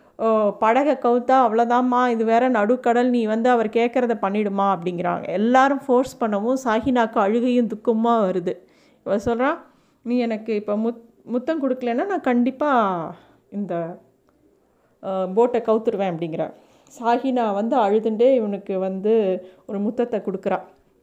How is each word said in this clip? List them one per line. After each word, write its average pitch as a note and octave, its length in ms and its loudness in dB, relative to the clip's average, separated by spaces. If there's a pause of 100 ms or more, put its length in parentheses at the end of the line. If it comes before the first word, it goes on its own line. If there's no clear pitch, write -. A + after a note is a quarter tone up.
(180)
ஓ, G#3+ 400 2
படகை C4 360 2
கவுத்தா B3 380 0
அவ்வளோதாம்மா, B3 760 2
இது A3+ 180 0
வேற A#3 240 4
நடுக்கடல், A#3+ 600 2
நீ A#3+ 160 2
வந்து A3+ 240 0
அவர் A3+ 200 2
கேட்குறத A#3 520 0
பண்ணிடுமா" G3 560 0
அப்படிங்கிறாங்க. F3 460 -4
எல்லாரும் B3+ 640 2
ஃபோர்ஸ் B3+ 380 0
பண்ணவும் A3 400 -2
சாஹினாக்கு A#3 540 0
அழுகையும் A#3 500 2
துக்கமா A3 400 -2
வருது. F#3 500 0 (480)
இவ G3+ 120 -2
சொல்றா, A#3+ 400 -2 (460)
"நீ A#3+ 140 -2
எனக்கு A3+ 380 -4
இப்ப G#3 200 -4
முத்-, A3+ 280 -4 (200)
முத்தம் C4+ 460 -2
கொடுக்கலன்னா B3+ 360 -2
நான் G4 160 -4
கண்டிப்பா A#3+ 960 0 (340)
இந்த, F3 480 -6 (1040)
அ, F#3+ 240 -4
போட்டை A#3 340 2
கவுத்துருவேன்" G#3+ 540 0
அப்படிங்கிறா. D#3+ 380 -6 (460)
சாஹினா A#3+ 540 0
வந்து A3+ 240 0
அழுதுண்டே A3 560 2
இவனுக்கு G3+ 460 -2
வந்து F#3+ 680 0 (200)
ஒரு G3+ 140 -8
முத்தத்தை A3+ 400 -2
கொடுக்குறா. F#3+ 400 -4 (440)